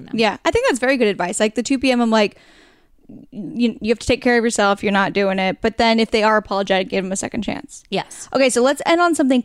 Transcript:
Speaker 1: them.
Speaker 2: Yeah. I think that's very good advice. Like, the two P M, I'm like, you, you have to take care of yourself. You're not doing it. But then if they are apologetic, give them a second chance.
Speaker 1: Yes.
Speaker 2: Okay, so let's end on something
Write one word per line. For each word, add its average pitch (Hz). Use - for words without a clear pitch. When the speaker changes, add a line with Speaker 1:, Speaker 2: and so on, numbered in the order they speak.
Speaker 1:
them. -
Speaker 2:
Yeah. 214
I 339
think 480
that's 285
very 262
good 233
advice. 180
Like, 214
the 247
two 269
P 262
M, 240
I'm 226
like, 214
you, 226
you 214
have 226
to -
take 247
care 240
of 220
yourself. 208
You're 202
not 196
doing 190
it. 190
But 226
then 226
if 220
they 220
are 214
apologetic, 190
give 190
them 190
a 190
second -
chance. -
Speaker 1:
Yes. -
Speaker 2:
Okay, 262
so 233
let's 277
end 339
on 339
something 262